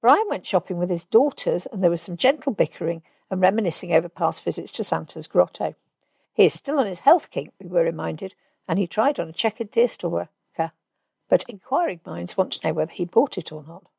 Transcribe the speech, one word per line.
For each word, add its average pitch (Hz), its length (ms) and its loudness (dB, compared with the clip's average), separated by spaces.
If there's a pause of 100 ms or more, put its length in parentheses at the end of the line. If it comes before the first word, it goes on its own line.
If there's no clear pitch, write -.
Brian 311 280 6
went 220 160 -6
shopping 180 320 -2
with 180 120 -2
his 170 160 -4
daughters, 214 680 2
and 196 100 -6
there 185 80 6
was 170 120 -2
some 175 160 -8
gentle 277 360 2
bickering 165 480 -2 (300)
and 185 100 -2
reminiscing 185 520 0
over 170 160 2
past 165 340 -2
visits - 300 -6
to 220 100 -6
Santa's 160 440 -6
grotto. 175 480 0 (580)
He 202 120 6
is - 80 4
still 294 260 -4
on 233 80 2
his 185 120 -8
health 320 300 4
kick, - 300 -8
we 196 80 -14
were 175 160 2
reminded, 165 520 -4 (320)
and 185 120 0
he 180 80 0
tried 254 320 0
on 165 100 -4
a 160 40 -14
checkered - 380 -4
deerstalker, 175 560 0 (1000)
but - 180 2
inquiring 226 580 -4
minds 175 320 -8
want 185 160 0
to - 140 -6
know 185 60 0
whether 160 180 -2
he - 140 -4
bought 240 320 0
it - 140 -10
or 156 140 -14
not. 165 180 -18 (160)